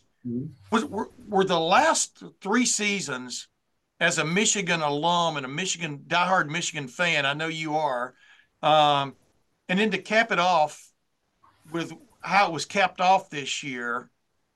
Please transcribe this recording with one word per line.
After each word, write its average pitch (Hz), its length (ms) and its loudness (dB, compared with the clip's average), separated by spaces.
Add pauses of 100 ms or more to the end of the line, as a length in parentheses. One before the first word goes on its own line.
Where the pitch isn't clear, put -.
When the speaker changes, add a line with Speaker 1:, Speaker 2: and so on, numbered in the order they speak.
(260)
Speaker 1:
Mm-hmm. 123 220 -6 (240)
Speaker 2:
was, 220 140 2
were, 202 260 -8 (160)
were 190 180 2
the 175 140 0
last 220 640 2 (180)
three 233 240 2
seasons 147 800 -4 (520)
as 170 180 2
a 151 80 0
Michigan 180 560 0
alum 156 560 0
and 139 80 -6
a 131 40 -8
Michigan, 160 580 -6
diehard 175 420 2
Michigan 156 380 -6
fan, 156 400 0
I 143 60 0
know 160 140 -4
you 160 300 -4
are, 127 380 -2 (480)
um, 147 520 4 (540)
and 185 80 2
then 214 140 2
to 180 80 -2
cap 220 320 0
it 175 80 0
off 170 520 0 (800)
with 160 220 -6 (280)
how 190 260 4
it 165 60 -4
was 143 120 -6
capped 190 340 0
off 185 300 4
this 139 320 -6
year, 123 480 -6 (460)